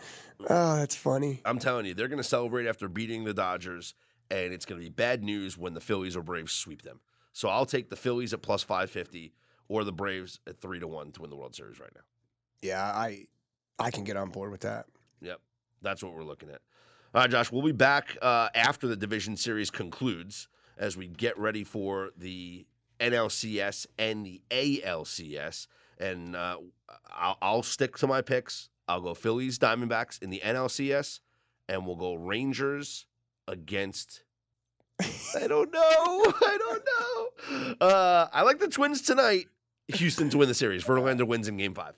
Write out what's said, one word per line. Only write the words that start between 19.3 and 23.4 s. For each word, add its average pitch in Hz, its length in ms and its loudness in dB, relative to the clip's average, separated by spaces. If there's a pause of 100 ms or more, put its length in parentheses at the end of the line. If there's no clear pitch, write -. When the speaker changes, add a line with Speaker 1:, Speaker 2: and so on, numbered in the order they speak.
Speaker 2:
series 107 340 -2
concludes 95 760 -6 (300)
as 98 180 -4
we 92 120 -10
get 87 300 -2
ready 107 240 0
for 98 540 -4
the 90 480 -12 (360)
N 120 120 2
L 113 160 4
C 110 320 -2